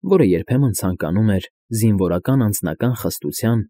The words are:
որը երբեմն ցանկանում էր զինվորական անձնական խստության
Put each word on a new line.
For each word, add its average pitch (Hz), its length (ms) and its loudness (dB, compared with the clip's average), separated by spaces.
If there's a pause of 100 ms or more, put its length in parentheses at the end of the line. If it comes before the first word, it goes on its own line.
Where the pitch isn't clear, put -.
որը 131 240 4
երբեմն 113 460 0
ցանկանում 92 580 0
էր 92 160 -2 (220)
զինվորական 104 720 0
անձնական 104 500 -2
խստության 107 680 -4 (100)